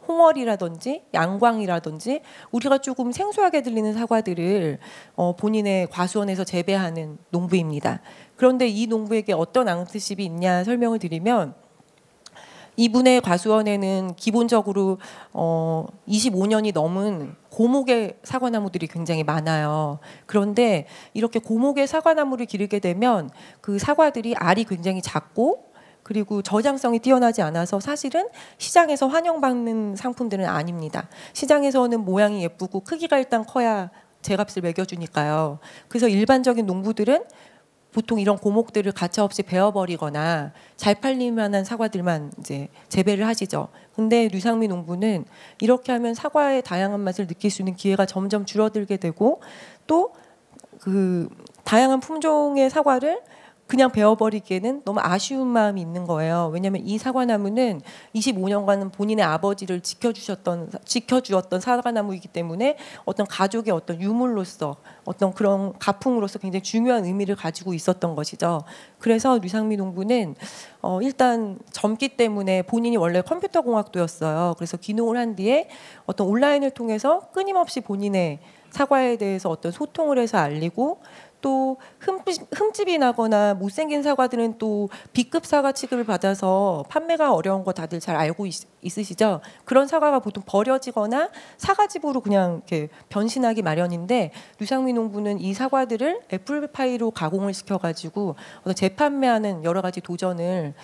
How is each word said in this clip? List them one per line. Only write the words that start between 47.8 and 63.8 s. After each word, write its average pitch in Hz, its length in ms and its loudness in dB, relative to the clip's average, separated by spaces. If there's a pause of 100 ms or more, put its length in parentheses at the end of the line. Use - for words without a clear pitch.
점점 196 380 -2
줄어들게 208 520 -2
되고, 190 440 0 (460)
또 359 260 2 (680)
그 185 480 0 (340)
다양한 262 380 4
품종의 294 680 2
사과를 294 500 2 (520)
그냥 262 180 6
베어버리기에는 214 920 2
너무 202 160 -2
아쉬운 254 460 0
마음이 214 340 2
있는 175 240 -6
거예요. 165 480 0
왜냐면 190 320 -2
이 208 140 -2
사과나무는 226 800 0 (320)
이십오 214 340 -2
년간 196 440 0
본인의 208 340 0
아버지를 185 560 -2
지켜주셨던, 180 920 -6 (120)
지켜주었던 196 760 0
사과나무이기 226 680 -2
때문에 175 480 -2 (300)
어떤 208 200 -2
가족의 202 460 -2
어떤 165 300 -4